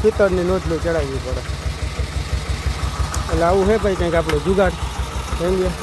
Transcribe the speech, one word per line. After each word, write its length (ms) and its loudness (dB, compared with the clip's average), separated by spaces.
પિત્તળની 420 2
નોઝલ 340 0
ચડાવવી 480 -2
પડે. 140 -4
એટલે 120 4
આવું 260 4
હે 80 6
ભાઈ 180 2
કંઈક 200 0
આપણો 240 2
જુગાડ. 320 4
સમજ્યા? 300 2